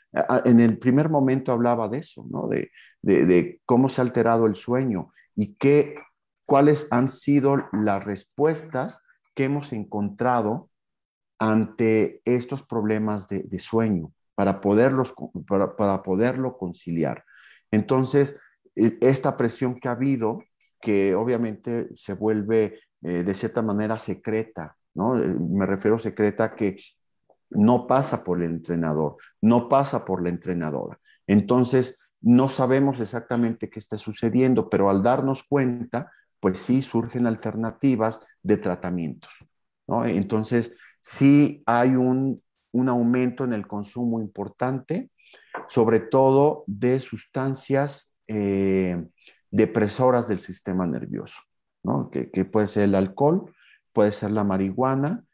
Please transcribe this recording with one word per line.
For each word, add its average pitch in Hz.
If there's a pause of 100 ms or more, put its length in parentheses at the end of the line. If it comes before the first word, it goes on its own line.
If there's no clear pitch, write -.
(140)
A-, -
a-, -
en 117
el 113
primer 139
momento 135
hablaba 117
de 117
eso, -
¿no? -
De, - (320)
de, 95
de 87
cómo 127
se 131
ha 127
alterado 117
el 104
sueño 120 (220)
y 104
qué, 147 (500)
cuáles 147
han 123
sido 139
las 101
respuestas 143 (340)
que 135
hemos 143
encontrado 110 (720)
ante 110
estos 123
problemas 107
de, 95
de 90
sueño 107 (240)
para 98
poderlos, 127 (360)
para, 98
para 98
poderlo 127
conciliar. 82 (480)
Entonces, 131 (380)
e-, 113
esta 135
presión 123
que 131
ha 120
habido, 127 (380)
que 98
obviamente 117
se -
vuelve, 107 (220)
eh, 87
de 95
cierta 113
manera 110
secreta, 107 (180)
¿no? 113
Eh, 69
me 92
refiero 98
secreta 110
que 98 (680)
no 117
pasa 131
por 87
el 85
entrenador, 82 (240)
no 117
pasa 139
por 92
la 87
entrenadora. 85 (300)
Entonces, 123 (220)
no 123
sabemos 135
exactamente 117
qué -
está -
sucediendo, 117
pero 98
al 98
darnos 131
cuenta, 123 (280)
pues 95
sí 127
surgen 120
alternativas 113 (220)
de 101
tratamientos, 90 (560)
¿no? 117
Entonces, 110 (280)
sí 143
hay 123
un, 127 (320)
un 127
aumento 123
en 123
el 104
consumo 113
importante, 123 (580)
sobre 113
todo 135
de 123
sustancias, 135 (120)
eh, 95 (460)
depresoras 110
del 98
sistema 92
nervioso, 57 (420)
¿no? 139
Que, -
que 95
puede 107
ser 104
el 101
alcohol, 143 (400)
puede 107
ser 104
la 107
marihuana, 123